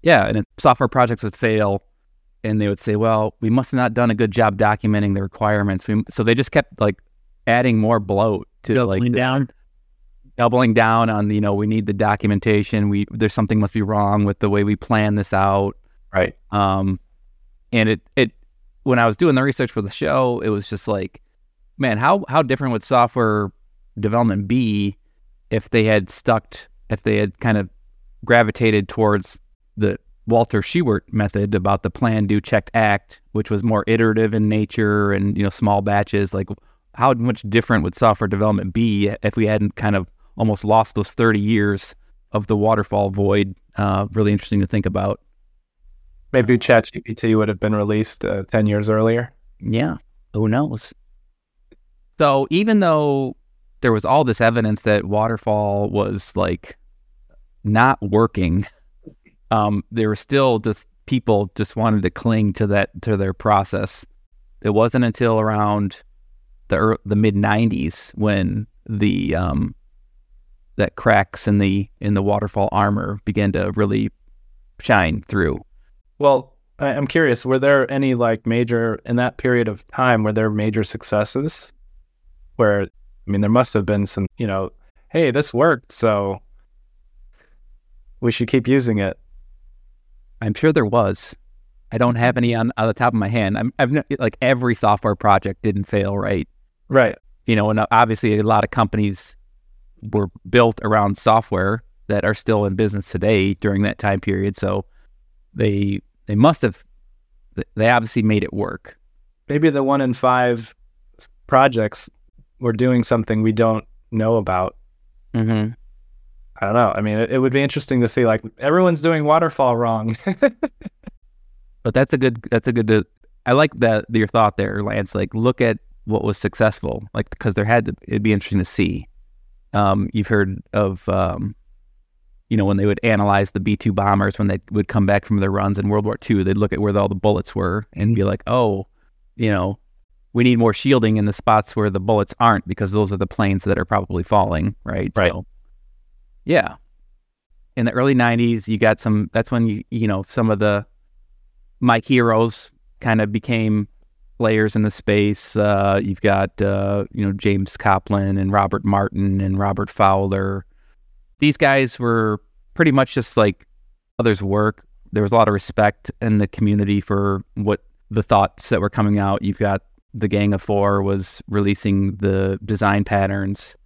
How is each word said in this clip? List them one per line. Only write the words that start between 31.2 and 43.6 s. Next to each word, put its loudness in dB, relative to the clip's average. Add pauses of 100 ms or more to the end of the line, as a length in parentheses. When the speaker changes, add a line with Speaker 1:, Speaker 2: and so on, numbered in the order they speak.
Speaker 1:
about 0
the -2
plan, -2
do, 2
check, -2
act, -2 (140)
which -4
was -2
more 0
iterative 2
in 0
nature 0
and, -2
you 0
know, 0
small 0
batches. -2
Like, -6 (460)
how 2
much -2
different 2
would -4
software 2
development 0
be 0 (100)
if -2
we 2
hadn't 0
kind 0
of -2 (300)
almost -2
lost 2
those -4
thirty 2
years 0 (380)
of -4
the 0
waterfall 0
void? 0 (220)